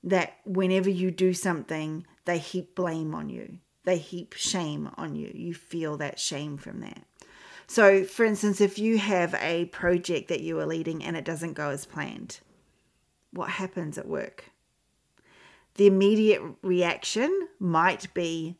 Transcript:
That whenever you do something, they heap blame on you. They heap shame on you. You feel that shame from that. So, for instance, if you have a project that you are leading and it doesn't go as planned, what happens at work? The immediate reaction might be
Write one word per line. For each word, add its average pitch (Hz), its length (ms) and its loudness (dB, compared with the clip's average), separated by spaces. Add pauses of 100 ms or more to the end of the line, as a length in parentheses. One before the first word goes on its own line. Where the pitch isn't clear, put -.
That 180 340 0 (100)
whenever 185 420 2
you 185 220 0
do 185 240 2
something, 156 720 -4 (180)
they 175 140 0
heap - 380 -8
blame 160 380 -4
on 156 140 -8
you. - 300 -12 (260)
They 180 140 2
heap 175 360 -12
shame 151 640 -4
on 151 200 -8
you. 151 180 -8
You 170 200 -8
feel 160 420 -6
that 143 240 -8
shame 147 360 -6
from - 240 -12
that. - 220 -16 (640)
So, 196 380 8
for 226 200 0
instance, 208 360 2
if 202 180 4
you 220 200 4
have 185 360 0
a 170 320 -2
project 175 640 0
that 165 120 -2
you 160 200 -4
are 151 60 -2
leading 160 380 -4
and 165 120 -4
it 151 80 -8
doesn't 165 280 -6
go 147 180 -4
as 143 140 -6
planned, - 560 -10 (920)
what - 180 -6
happens 175 480 -6
at - 100 -12
work? - 440 -8 (1300)
The 202 80 10
immediate 202 560 6 (200)
reaction 220 840 0 (120)
might 180 520 2
be 165 480 -4